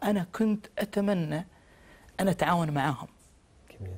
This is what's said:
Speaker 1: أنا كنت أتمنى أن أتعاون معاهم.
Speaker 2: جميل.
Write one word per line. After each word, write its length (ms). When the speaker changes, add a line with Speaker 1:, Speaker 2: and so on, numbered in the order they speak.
Speaker 1:
أنا 220
كنت 300
أتمنى 680
أن 80
أتعاون 440
معاهم. 360
Speaker 2:
جميل. 180